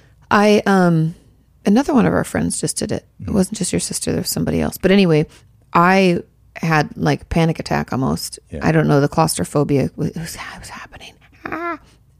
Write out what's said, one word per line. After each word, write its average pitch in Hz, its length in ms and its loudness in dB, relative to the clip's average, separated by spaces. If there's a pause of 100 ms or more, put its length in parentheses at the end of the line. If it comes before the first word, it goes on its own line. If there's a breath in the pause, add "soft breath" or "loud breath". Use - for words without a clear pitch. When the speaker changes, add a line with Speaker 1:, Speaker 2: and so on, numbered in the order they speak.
(300 soft breath)
Speaker 1:
I, 208 360 4
um, 175 480 2 (520)
another 247 260 2
one 214 140 4
of - 80 2
our - 100 0
friends - 360 -4
just - 180 -4
did 214 140 -4
it. - 120 -6 (160)
It - 40 -14
Speaker 2:
Mm-hmm. - 100 -4
Speaker 1:
wasn't 196 240 0
just - 140 -6
your 175 80 -2
sister, - 320 -6
there 170 100 -2
was - 80 -8
somebody 165 300 -2
else. - 180 -4
But 185 140 2
anyway, 165 340 4 (480 soft breath)
I 180 480 4 (340)
had, 160 400 -2
like, - 320 -2
panic 165 300 0
attack 147 340 -4
almost. - 460 -4 (120)
Speaker 2:
Yeah. 76 120 -10
Speaker 1:
I 180 100 0
don't 156 160 2
know, 147 120 4
the 143 80 2
claustrophobia, 151 760 0
it - 120 -10
was, 156 120 -4
it - 60 -12
was, 165 200 -10
it - 240 -16
was - 100 -18
happening. - 440 -20 (300)
Ah. 330 360 -8 (400 soft breath)